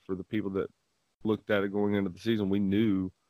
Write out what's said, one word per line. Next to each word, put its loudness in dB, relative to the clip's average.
for -6
the -8
people -4
that -2
looked -2
at 2
it -4
going 0
into 0
the -16
season, 0
we 2
knew 2